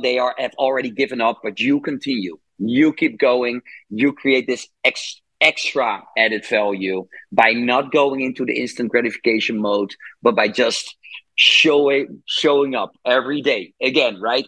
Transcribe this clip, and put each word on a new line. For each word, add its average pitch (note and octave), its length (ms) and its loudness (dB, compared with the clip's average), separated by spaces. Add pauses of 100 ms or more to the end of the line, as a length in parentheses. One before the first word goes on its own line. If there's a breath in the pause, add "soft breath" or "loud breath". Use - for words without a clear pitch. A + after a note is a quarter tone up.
they B2 160 0
are, B2 200 -2
have B2+ 200 -6
already C3 320 -2
given B2+ 300 -4
up, A2+ 220 0
but G#2+ 180 -6
you C#3+ 200 2
continue, B2 580 -6 (200)
you B2+ 360 2
keep B2+ 240 -4
going, B2 420 0 (300 loud breath)
you B2 240 0
create C3 320 0
this B2+ 200 -4 (180)
ex-, - 360 -4 (220)
extra B2 600 0 (140)
added A2 300 0
value G2 600 -2 (240 loud breath)
by A2+ 220 4
not B2 400 0
going C#3 300 2
into C3 240 -6
the B2 120 -4
instant A#2+ 320 -6
gratification A2+ 720 0
mode, G2+ 300 0 (320 loud breath)
but A#2+ 120 4
by G#2+ 140 2
just - 480 -2 (380 loud breath)
showing, C#3+ 920 4
showing C#3+ 480 2
up G2+ 180 -6 (120)
every C3 380 0
day A#2 400 -2
again, C3 360 0
right? A#2 300 -2